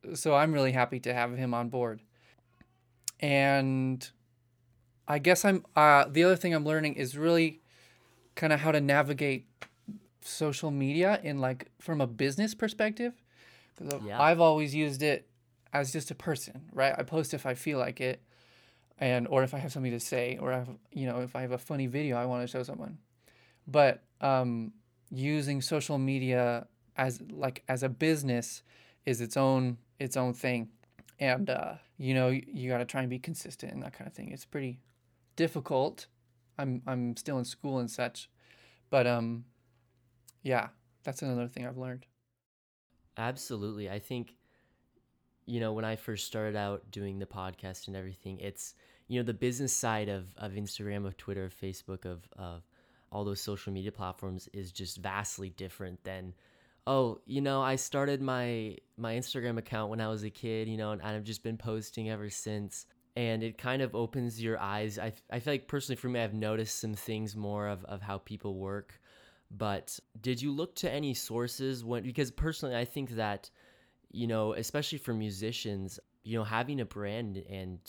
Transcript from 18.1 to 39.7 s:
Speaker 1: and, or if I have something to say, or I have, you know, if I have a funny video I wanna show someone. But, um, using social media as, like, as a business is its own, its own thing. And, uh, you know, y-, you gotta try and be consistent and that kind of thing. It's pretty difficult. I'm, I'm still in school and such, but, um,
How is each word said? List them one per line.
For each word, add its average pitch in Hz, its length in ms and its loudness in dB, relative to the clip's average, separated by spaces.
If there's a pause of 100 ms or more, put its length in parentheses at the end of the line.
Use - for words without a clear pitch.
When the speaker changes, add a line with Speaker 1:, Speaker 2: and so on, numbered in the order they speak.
Speaker 1:
and, 123 300 4
or 135 140 6
if 131 120 0
I 143 40 -2
have 139 140 -6
something 131 200 -2
to 120 80 -2
say, 123 380 0
or 131 140 -2
I 127 60 0
have, 123 200 -8 (140)
you 135 140 -4
know, 123 140 -2
if 123 140 -6
I 131 80 -4
have 127 100 -2
a 123 60 -2
funny 135 280 -2
video 135 300 0
I 120 100 0
wanna 123 200 -2
show 127 160 -4
someone. 135 360 -10 (680)
But, 143 380 6 (160)
um, 123 520 2 (380)
using 143 500 0
social 143 380 0
media 127 720 2 (280)
as, 131 240 0 (120)
like, 139 340 -4
as 127 160 0
a 135 60 2
business 135 720 0 (440)
is 120 140 0
its 117 160 -4
own, 131 420 4 (200)
its 135 180 -2
own 127 180 0
thing. 120 360 -2 (480)
And, 135 320 2
uh, 80 240 -2 (220)
you 131 180 2
know, 131 140 6
y-, 131 180 2
you 127 240 -4
gotta 123 140 0
try 131 160 -4
and 127 100 0
be 127 80 -4
consistent - 540 -10
and 135 100 -8
that - 100 -10
kind - 140 -14
of - 80 -14
thing. - 160 -12
It's - 140 -12
pretty 131 340 -6 (580)
difficult. 147 720 0 (520)
I'm, 127 280 -2
I'm 123 300 -2
still 139 220 -4
in 123 60 0
school 135 340 -4
and 120 120 -2
such, - 380 -6 (600)
but, 127 160 6
um, 117 400 0 (960)